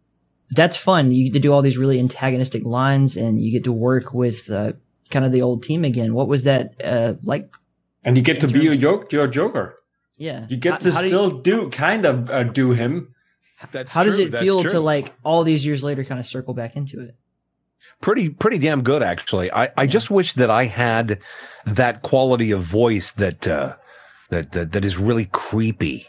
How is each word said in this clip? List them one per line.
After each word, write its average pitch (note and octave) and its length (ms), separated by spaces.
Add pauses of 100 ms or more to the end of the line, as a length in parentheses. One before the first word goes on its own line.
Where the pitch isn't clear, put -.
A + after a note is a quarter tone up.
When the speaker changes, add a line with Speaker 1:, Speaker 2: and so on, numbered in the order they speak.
(500)
Speaker 1:
that's E3 260
fun. D#3 360
You B2+ 120
get B2+ 80
to C#3+ 80
do C#3+ 120
all C#3+ 100
these C3 160
really C3 200
antagonistic B2+ 680
lines, C3 520
and A2+ 260
you A2 80
get A#2+ 140
to B2+ 80
work B2 400
with, B2 380
uh, G#2 240 (360)
kind C3+ 140
of B2+ 80
the B2+ 100
old B2 200
team D#3+ 220
again. A#2 300
What B2 140
was C3+ 160
that, C3 300 (100)
uh, A#2 380
like? C#3+ 260 (560)
Speaker 2:
And B2 120
you B2+ 60
get C#3+ 140
Speaker 1:
In - 60
Speaker 2:
to D#3 60
be C#3 180
Speaker 1:
terms C#3+ 160
Speaker 2:
your, C#3 280
your D3 180
Joker. C#3 480 (420)
Speaker 1:
Yeah. B2+ 300
Speaker 2:
You B2+ 80
get E3 180
Speaker 1:
How, D3+ 40
Speaker 2:
to F3+ 140
Speaker 1:
how D3 80
do F#3 60
you F#3+ 40
Speaker 2:
still F#3+ 200 (100)
do, F3+ 300
kind F#3 340
of, B2+ 260
uh, C3 140
do B2+ 280
him. B2 420 (580)
Speaker 3:
That's C3 220
Speaker 1:
How F3 100
does G3+ 120
Speaker 3:
true. G3 80
Speaker 1:
it D#3 80
Speaker 3:
That's A#2 120
Speaker 1:
feel F#3+ 180
Speaker 3:
true. E3 100
Speaker 1:
to, E3+ 80
like, D3+ 340 (100)
all E3 180
these D#3 220
years D3 180
later C#3 220
kind B2+ 160
of B2 60
circle B2+ 280
back A#2 220
into C#3+ 240
it? A#2+ 160 (840)
Speaker 3:
Pretty, G3 280
pretty G#3 300
damn D3 240
good, C3 200
actually. F2+ 500
I, A#2 140 (100)
I C3 60
Speaker 4:
Yeah. C#3+ 40
Speaker 3:
just G3 240
wish F#3+ 240
that B2 160
I A2+ 140
had A2+ 560 (440)
that A#2 380
quality B2+ 480
of F#2+ 120
voice G#2 520
that, F#2+ 340
uh, C#2 260 (560)
that, E2 220
that, E2+ 200
that F#2+ 120
is F#2 140
really A2+ 340
creepy. G#2+ 760